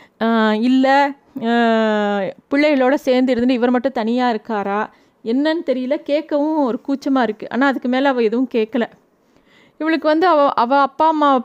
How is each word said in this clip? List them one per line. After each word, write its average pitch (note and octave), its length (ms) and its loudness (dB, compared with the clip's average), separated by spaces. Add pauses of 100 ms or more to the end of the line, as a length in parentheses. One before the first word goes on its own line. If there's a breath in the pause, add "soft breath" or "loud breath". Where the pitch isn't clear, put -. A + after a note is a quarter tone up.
(220 loud breath)
ஆ, A3+ 320 2
இல்ல, C4 580 2 (320)
ஆ, A3+ 40 -2 (1000)
பிள்ளைகளோட C#4 440 2
சேர்ந்து B3+ 400 0
இருந்துட்டு A#3+ 160 0
இவர் A#3+ 200 0
மட்டும் B3 220 0
தனியா B3 380 -2
இருக்காரா, G#3 560 -4 (380 soft breath)
என்னன்னு D4+ 420 -2
தெரியல. C4 400 -2
கேட்கவும் D4+ 500 -2
ஒரு B3+ 320 -2
கூச்சமா C4+ 340 -2
இருக்கு. G#3+ 280 -4
ஆனா C4 160 -2
அதுக்கு C4 220 -2
மேல C4 200 0
அவ B3 140 0
எதுவும் A#3 320 0
கேட்கல. A3 280 -2 (960 soft breath)
இவளுக்கு D#4 300 -2
வந்து D#4+ 180 2
அவ, D4 220 4
அவ C4+ 320 0
அப்பா C#4 280 0
அம்மாவை D4 360 2